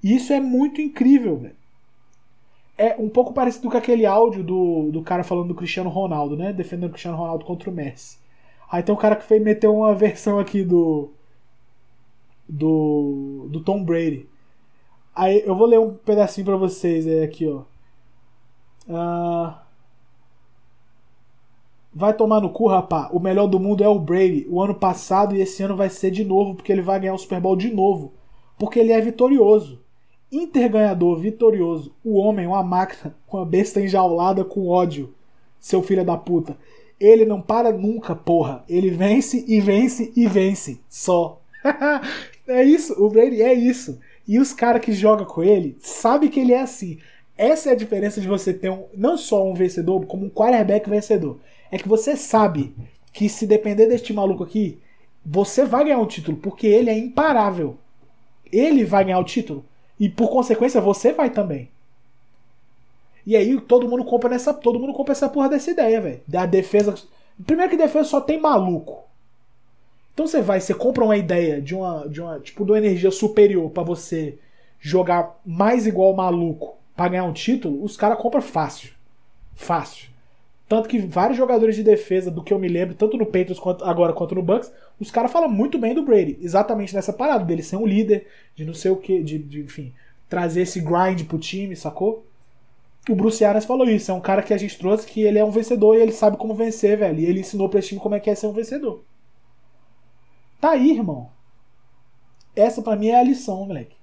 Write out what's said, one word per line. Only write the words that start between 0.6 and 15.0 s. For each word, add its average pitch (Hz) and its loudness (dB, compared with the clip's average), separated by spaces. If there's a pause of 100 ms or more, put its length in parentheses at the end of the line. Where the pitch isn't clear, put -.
incrível, 254 2
velho. 120 -14 (1200)
É 220 2
um 220 -4
pouco 247 0
parecido 247 -2
com 247 -2
aquele 226 2
áudio 196 2
do, 170 0
do 160 -6
cara 175 -4
falando 175 -4
do 175 -6
Cristiano 175 -6
Ronaldo, 151 -4
né? 190 -6
Defendendo 175 -8
o 156 -14
Cristiano 170 -10
Ronaldo 165 -6
contra 175 -10
o 185 -10
Messi. 143 -12 (540)
Aí 175 -4
tem 208 0
um - -8
cara 214 2
que 214 -14
fez, 214 4
meteu 214 2
uma 214 2
versão 202 0
aqui 196 -2
do, 165 0 (1400)
do, 147 -2
do 156 -8
Tom 196 -2
Brady. 165 -2 (840)